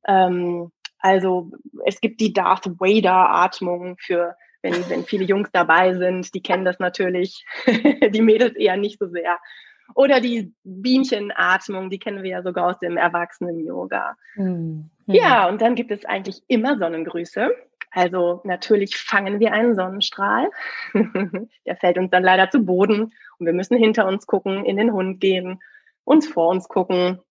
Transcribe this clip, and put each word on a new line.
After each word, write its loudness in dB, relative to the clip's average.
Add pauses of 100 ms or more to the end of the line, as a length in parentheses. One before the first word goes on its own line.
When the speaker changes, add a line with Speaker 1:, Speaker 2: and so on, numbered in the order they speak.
Speaker 1:
Ähm, 0 (260)
also 2 (340)
es -2
gibt -4
die 2
Darth 0 (120)
Vader-Atmung 2
für, -2 (260)
wenn, -4 (140)
wenn -4
viele -2
Jungs 0
dabei 4
sind, -4
die -8
kennen -2
das -2
natürlich, -4 (220)
<laughs> -
die 2
Mädels 4
eher 2
nicht -4
so -4
sehr. -4 (560)
Oder 6
die -4 (120)
Bienchen-Atmung, 0
die -8
kennen -8
wir -8
ja -6
sogar -4
aus -2
dem -6
Erwachsenen-Yoga. -4 (200)
Speaker 2:
Mhm. -6 (160)
Speaker 1:
Ja, 4
und -2
dann 2
gibt -6
es -8
eigentlich -8
immer 0
Sonnengrüße. -4 (400)
Also 0
natürlich -2
fangen -2
wir 2
einen 2
Sonnenstrahl. -2 (220)
<laughs> -14
Der -4
fällt 2
uns -2
dann 2
leider 4
zu 4
Boden 0 (260)
und -6
wir 0
müssen 0
hinter 4
uns -4
gucken, -2
in 0
den 2
Hund -4
gehen, -2 (440)
uns 4
vor 0
uns -2
gucken. -2 (100)